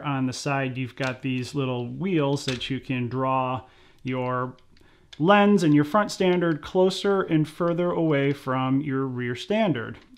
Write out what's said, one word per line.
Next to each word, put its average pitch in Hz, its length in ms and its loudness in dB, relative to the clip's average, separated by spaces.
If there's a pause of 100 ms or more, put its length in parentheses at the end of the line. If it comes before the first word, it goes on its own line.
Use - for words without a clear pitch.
on 135 200 -2
the 127 80 -4
side. 135 440 -4
You've 127 180 -8
got 131 260 -4
these 127 320 -4
little 127 360 -4
wheels 143 560 -2
that 127 240 -6
you 131 100 -4
can 123 300 -4
draw 131 540 -2 (400)
your 127 520 -4 (640)
lens 202 440 6
and 151 120 6
your 147 80 6
front 208 280 0
standard 175 500 2
closer 185 640 2
and 156 240 2
further 170 440 0
away 147 400 2
from 131 480 0
your 135 260 -2
rear 123 300 -4
standard. 151 640 -2 (200)